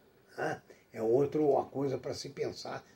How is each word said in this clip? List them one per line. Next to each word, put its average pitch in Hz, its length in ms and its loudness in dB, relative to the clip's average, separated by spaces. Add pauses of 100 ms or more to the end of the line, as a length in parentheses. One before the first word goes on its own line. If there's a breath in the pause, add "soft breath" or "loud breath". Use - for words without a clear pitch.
(380)
né? 156 240 -4 (300 soft breath)
É 113 100 -6
outra 139 380 4 (240)
coisa 131 340 -2
pra 127 160 -8
se - 140 -10
pensar 135 680 -8